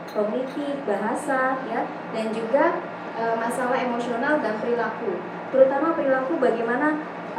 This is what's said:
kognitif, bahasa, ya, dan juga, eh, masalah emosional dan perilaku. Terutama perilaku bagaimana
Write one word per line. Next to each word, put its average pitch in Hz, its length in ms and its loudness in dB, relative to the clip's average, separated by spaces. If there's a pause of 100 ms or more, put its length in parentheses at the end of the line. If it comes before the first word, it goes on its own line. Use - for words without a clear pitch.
(120)
kognitif, 269 720 -2
bahasa, 262 720 0 (160)
ya, 262 160 -2 (240)
dan 220 240 -2
juga, 277 480 2 (320)
eh, 226 240 0
masalah 247 400 0
emosional 247 640 0
dan 220 160 -2
perilaku. 226 560 -2 (340)
Terutama 277 460 6
perilaku 269 420 2
bagaimana 254 640 2 (400)